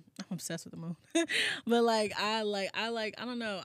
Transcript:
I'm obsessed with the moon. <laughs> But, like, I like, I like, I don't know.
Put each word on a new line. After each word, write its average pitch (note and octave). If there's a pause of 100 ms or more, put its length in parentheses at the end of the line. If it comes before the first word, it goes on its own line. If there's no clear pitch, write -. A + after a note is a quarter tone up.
(200)
I'm F#3+
obsessed E3
with -
the -
moon. E3 (180)
<laughs> E4 (400)
But, A#3
like, A3
I A3
like, G3+
I A3+
like, A3
I A3+
don't B3
know. G#3